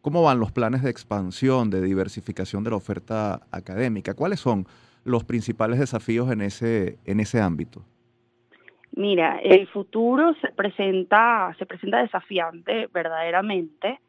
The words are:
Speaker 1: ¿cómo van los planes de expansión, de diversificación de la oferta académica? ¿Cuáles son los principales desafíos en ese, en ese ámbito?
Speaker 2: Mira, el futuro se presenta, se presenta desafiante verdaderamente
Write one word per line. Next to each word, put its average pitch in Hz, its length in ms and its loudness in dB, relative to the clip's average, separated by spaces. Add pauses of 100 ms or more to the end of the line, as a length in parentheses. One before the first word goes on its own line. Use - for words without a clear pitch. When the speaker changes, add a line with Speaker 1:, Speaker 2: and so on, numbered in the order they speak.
Speaker 1:
¿cómo 160 220 2
van 135 180 6
los 107 100 0
planes 123 320 0
de 135 80 0
expansión, 110 800 0
de 95 120 0
diversificación 98 800 -4
de 117 60 -4
la 110 60 -2
oferta 101 680 -4 (100)
académica? 101 640 -4
¿Cuáles 175 260 -4
son 101 260 0 (380)
los 120 200 0
principales 113 540 -2
desafíos 123 540 -2
en 107 80 -2
ese, 104 640 -2
en 98 160 0
ese 110 200 0
ámbito? 82 440 -2 (1080)
Speaker 2:
Mira, 185 460 0
el 196 300 6
futuro 240 720 2
se 277 80 -4
presenta, 196 1080 2
se 190 60 -8
presenta 202 380 -2
desafiante 185 920 -4
verdaderamente 170 1160 -2